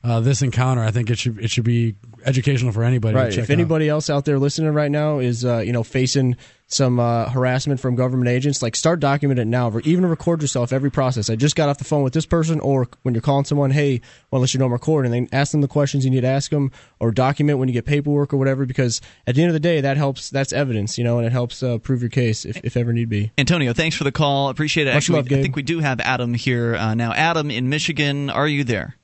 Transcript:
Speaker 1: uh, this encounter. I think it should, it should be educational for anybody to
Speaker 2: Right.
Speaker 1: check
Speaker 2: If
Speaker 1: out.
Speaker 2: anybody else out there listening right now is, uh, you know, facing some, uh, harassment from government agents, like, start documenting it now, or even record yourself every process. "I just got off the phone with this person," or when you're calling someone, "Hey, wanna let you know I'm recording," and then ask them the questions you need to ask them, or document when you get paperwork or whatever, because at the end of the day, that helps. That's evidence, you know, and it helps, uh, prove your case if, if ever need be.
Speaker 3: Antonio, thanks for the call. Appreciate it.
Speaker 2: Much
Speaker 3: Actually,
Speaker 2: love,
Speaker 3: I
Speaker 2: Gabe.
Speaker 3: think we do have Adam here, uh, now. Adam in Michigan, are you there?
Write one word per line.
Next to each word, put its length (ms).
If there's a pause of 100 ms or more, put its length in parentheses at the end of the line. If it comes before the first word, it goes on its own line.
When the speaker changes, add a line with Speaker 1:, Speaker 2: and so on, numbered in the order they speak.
Speaker 1:
uh, 180
this 200
encounter. 420
I 80
think 200
it 80
should, 200
it 120
should 140
be 320 (280)
educational 480
for 100
anybody 320
to 100
Speaker 2:
Right. 80
Speaker 1:
check 120
Speaker 2:
If 60
Speaker 1:
out. 20
Speaker 2:
anybody 380
else 180
out 160
there 140
listening 340
right 180
now 280
is, 260
uh, 140
you 160
know, 80
facing 540 (300)
some, 320
uh, 300
harassment 500
from 160
government 340
agents, 340
like, 120
start 240
documenting 400
it 80
now, 240
or 120
even 240
record 340
yourself 320
every 180
process. 400
"I 60
just 200
got 120
off 100
the 60
phone 180
with 120
this 120
person," 320
or 300 (140)
when 120
you're 60
calling 240
someone, 260
"Hey, 300 (300)
wanna 100
let 140
you 60
know 60
I'm 60
recording," 400
and 180
then 80
ask 140
them 80
the 80
questions 380
you 40
need 120
to 40
ask 240
them, 220 (280)
or 120
document 460
when 100
you 60
get 100
paperwork 480
or 60
whatever, 280
because 360 (240)
at 80
the 80
end 80
of 20
the 80
day, 220
that 160
helps. 320
That's 240
evidence, 440
you 60
know, 140
and 80
it 60
helps, 300
uh, 160
prove 220
your 100
case 360
if, 180
if 140
ever 160
need 160
be. 280
Speaker 3:
Antonio, 360
thanks 200
for 100
the 80
call. 360
Appreciate 380
it. 80
Speaker 2:
Much 100
Speaker 3:
Actually, 120
Speaker 2:
love, 100
Speaker 3:
I 20
Speaker 2:
Gabe. 140
Speaker 3:
think 140
we 60
do 180
have 200
Adam 340
here, 420
uh, 180
now. 180
Adam 380
in 180
Michigan, 640
are 180
you 160
there? 400